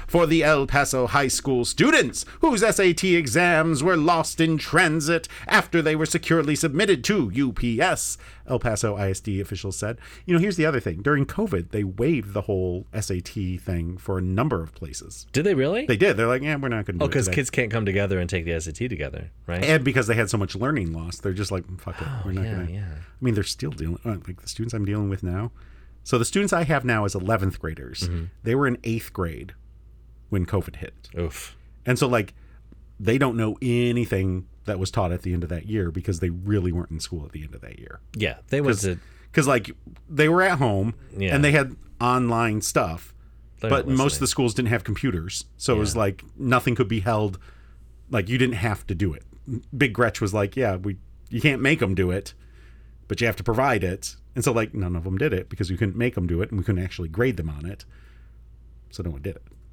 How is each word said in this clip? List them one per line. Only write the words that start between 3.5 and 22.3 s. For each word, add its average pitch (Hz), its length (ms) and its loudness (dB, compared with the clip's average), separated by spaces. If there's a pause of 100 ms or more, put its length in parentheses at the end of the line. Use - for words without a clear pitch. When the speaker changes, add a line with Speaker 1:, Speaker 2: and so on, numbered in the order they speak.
Speaker 1:
were 180 140 4
lost 165 440 2
in 160 160 4
transit 160 680 2 (200)
after 180 340 4
they 156 140 2
were 156 120 0
securely 156 480 2
submitted 160 480 2
to 175 300 2
U 127 200 0
P 117 260 0
S, 165 380 0 (300)
El 127 100 0
Paso 110 380 0
I 98 160 0
S 92 80 -4
D 98 200 -4
officials 98 380 -6
said. 107 220 -6 (260)
You 180 80 0
know, 170 60 6
here's 190 180 0
the 156 80 2
other 143 140 0
thing. 92 240 -6
During 139 240 2
covid, 170 420 -2
they 104 140 -2
waived 101 500 -2
the 101 80 -2
whole 92 520 -2
S 110 180 -6
A 92 100 -2
T 92 360 -6
thing 87 420 -4
for 95 180 -4
a 92 40 -2
number 95 420 0
of 80 100 -12
places. - 600 -14
Speaker 2:
Did 147 120 2
they 202 80 4
really? 170 320 0
Speaker 1:
They 117 120 2
did. 180 200 4
They're 113 80 2
like, 127 160 2
"Yeah, 151 140 -2
we're 139 140 -2
not 107 160 -2
gonna 90 120 -4
do 113 80 0
Speaker 2:
Oh, - 20 0
Speaker 1:
it - 40 -2
Speaker 2:
'cause 131 140 2
Speaker 1:
today." 92 100 0
Speaker 2:
kids 139 160 0
can't 123 200 0
come 113 140 0
together 98 340 2
and 87 80 -2
take 87 180 -2
the 85 80 -2
S 82 120 -2
A 78 80 -8
T 120 140 -6
together, 80 420 -8 (160)
right? 175 180 -2
Speaker 1:
And 156 200 4
because 123 240 2
they 110 80 2
had 107 160 0
so 110 80 0
much 98 160 -4
learning 104 380 -2
loss, 82 260 -8
they're 98 140 -4
just 98 180 -4
like, 92 120 -4 (160)
"Fuck - 220 -10
it, - 80 -6
Speaker 2:
Oh, 127 160 -6
Speaker 1:
we're 95 60 -4